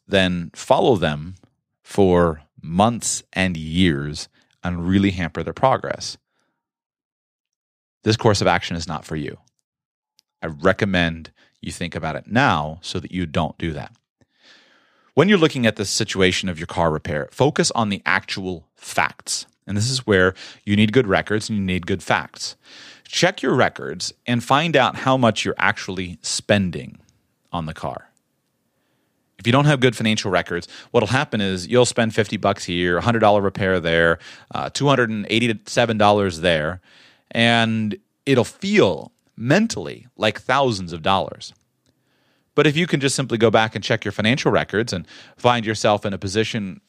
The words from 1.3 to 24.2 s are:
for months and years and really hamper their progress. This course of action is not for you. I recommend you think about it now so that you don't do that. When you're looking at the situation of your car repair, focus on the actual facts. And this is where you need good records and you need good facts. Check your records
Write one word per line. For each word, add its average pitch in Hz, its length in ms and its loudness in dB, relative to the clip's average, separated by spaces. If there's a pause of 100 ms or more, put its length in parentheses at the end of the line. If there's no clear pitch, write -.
for 87 600 2 (180)
months 101 720 0
and 92 240 -2
years 78 720 -2 (340)
and 87 240 -6
really 98 260 2
hamper 85 300 -6
their 82 120 -8
progress. - 640 -2 (1900)
This 110 140 2
course 107 240 2
of 90 60 0
action 87 280 0
is 85 100 -8
not 78 200 -8
for 80 100 -10
you. 73 220 -8 (1040)
I 82 60 -8
recommend 85 840 -2 (300)
you - 100 -10
think 85 240 -8
about 78 220 -6
it - 100 -16
now 85 540 0
so - 180 -8
that 76 140 -12
you 90 120 -4
don't 78 320 -4
do 82 140 -6
that. - 240 -12 (1200)
When 170 160 -2
you're 208 80 4
looking 151 280 0
at 110 120 0
the 104 80 -4
situation 95 640 -2
of 80 100 -8
your 82 80 -10
car 85 240 -2
repair, 76 400 -6
focus 151 400 0
on 110 160 -2
the 101 180 -4
actual 92 720 -4
facts. - 680 -6 (200)
And 98 120 -6
this 110 120 -2
is 131 160 -6
where 95 280 4 (320)
you 104 100 0
need 107 160 4
good 120 160 2
records 95 420 0
and 113 80 -4
you 98 60 -2
need 92 240 -2
good 95 160 -4
facts. - 540 -4 (480)
Check - 360 0
your 233 120 0
records 87 580 -2 (160)